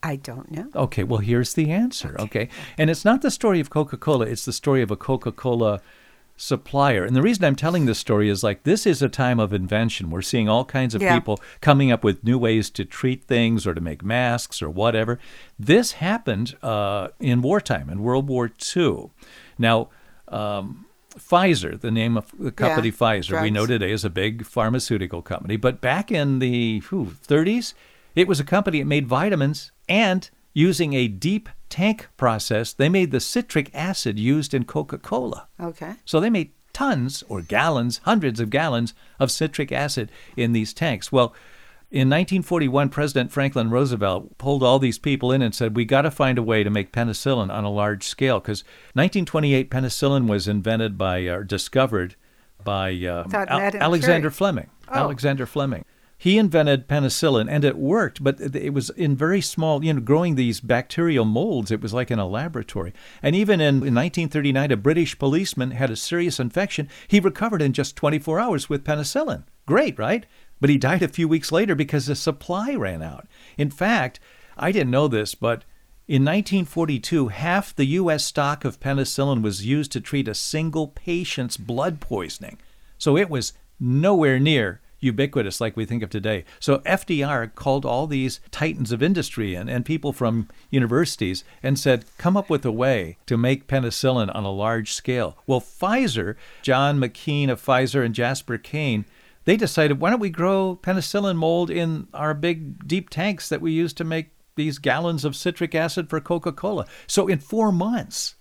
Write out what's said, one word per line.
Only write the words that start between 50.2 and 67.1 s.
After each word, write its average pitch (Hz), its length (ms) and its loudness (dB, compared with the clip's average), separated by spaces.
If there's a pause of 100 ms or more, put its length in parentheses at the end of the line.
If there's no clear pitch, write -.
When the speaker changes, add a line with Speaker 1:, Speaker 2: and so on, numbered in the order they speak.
Speaker 2:
was 101 200 0
invented 107 500 -2
by, 92 220 -2
or 90 240 -4
discovered 101 720 0 (480)
by, 95 300 -2 (120)
uh, 87 220 -4
Speaker 1:
I - 20 -10
thought 196 200 -4
Speaker 2:
Al-, 139 100 0
Speaker 1:
Madame 202 240 -2
Speaker 2:
Alexander 165 460 2
Speaker 1:
Curie. 143 80 -8
Speaker 2:
Fleming. 160 320 -2 (200)
Speaker 1:
Oh. 262 60 -6
Speaker 2:
Alexander 139 500 -2
Fleming. 135 400 -4 (320)
He 190 200 4
invented 156 500 4
penicillin, 135 600 2
and 147 160 2
it 135 120 2
worked, 156 460 0
but 139 160 0
it, 139 160 -6
it 143 180 -4
was 139 180 -2
in 147 260 0
very 170 240 2
small, 156 420 0
you 160 100 2
know, 139 60 0
growing 151 360 2
these 123 260 0
bacterial 123 640 2
molds, 117 440 0
it 110 120 0
was 104 120 -6
like 123 160 -2
in 120 80 0
a 101 80 0
laboratory. 110 680 -6 (280)
And 147 140 2
even 202 260 4
in, 139 240 4
in 135 80 2
nineteen 156 360 0
thirty-nine, 143 420 0
a 120 60 2
British 151 420 0
policeman 139 520 0
had 123 200 -2
a 110 40 -4
serious 170 440 -4
infection. 143 500 -2 (180)
He 202 120 8